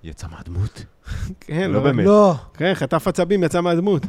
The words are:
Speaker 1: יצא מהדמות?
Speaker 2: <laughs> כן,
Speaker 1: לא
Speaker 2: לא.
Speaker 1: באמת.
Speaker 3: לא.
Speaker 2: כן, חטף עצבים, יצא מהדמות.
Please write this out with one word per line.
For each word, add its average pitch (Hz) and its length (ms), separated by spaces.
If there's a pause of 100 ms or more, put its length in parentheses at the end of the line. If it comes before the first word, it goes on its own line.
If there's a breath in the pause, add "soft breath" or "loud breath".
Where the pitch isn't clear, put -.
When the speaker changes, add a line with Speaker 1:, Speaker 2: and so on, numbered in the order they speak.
Speaker 1:
יצא 82 260
מהדמות? 85 540 (280)
Speaker 2:
<laughs> - 280
כן, 170 300
Speaker 1:
לא 143 80
Speaker 2:
לא. - 20
Speaker 1:
באמת. 139 260
Speaker 3:
לא. 202 280 (200)
Speaker 2:
כן, 180 200
חטף 156 340
עצבים, 180 360
יצא 175 160
מהדמות. 175 480